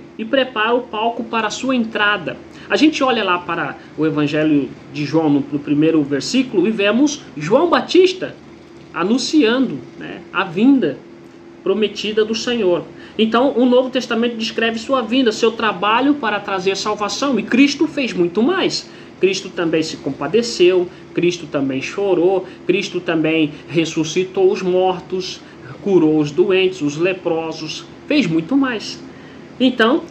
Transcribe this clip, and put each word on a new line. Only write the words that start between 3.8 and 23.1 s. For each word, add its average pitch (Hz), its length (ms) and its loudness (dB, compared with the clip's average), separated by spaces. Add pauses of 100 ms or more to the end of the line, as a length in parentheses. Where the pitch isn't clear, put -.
o 156 80 2
Evangelho 147 640 2 (240)
de 147 120 -6
João, 156 240 2
no, 143 240 2
no 147 60 -2
primeiro 151 440 2
versículo, 180 680 0
e - 20 2
vemos 220 520 2 (140)
João 226 320 2
Batista 320 680 2 (580)
anunciando, 226 840 2 (200)
né, 175 220 -12 (120)
a 180 120 -2
vinda 190 520 4 (680)
prometida 208 600 0
do 220 100 -4
Senhor. 214 500 0 (340)
Então, 233 380 4
o 247 100 4
Novo 254 240 4
Testamento 233 460 -2
descreve 226 420 -4
sua 262 240 -2
vinda, 226 300 2
seu 226 180 0
trabalho 220 640 0
para 214 240 -4
trazer 190 380 -2
salvação. 208 640 -2
E - 40 -2
Cristo 277 440 2
fez 262 260 -4
muito 175 300 0
mais. 285 460 0 (300)
Cristo 190 300 0
também 165 340 -2
se - 140 -8
compadeceu, 180 920 2 (280)
Cristo 170 320 -2
também 135 340 -2
chorou, 185 640 0 (200)
Cristo 180 340 -2
também 160 520 0 (160)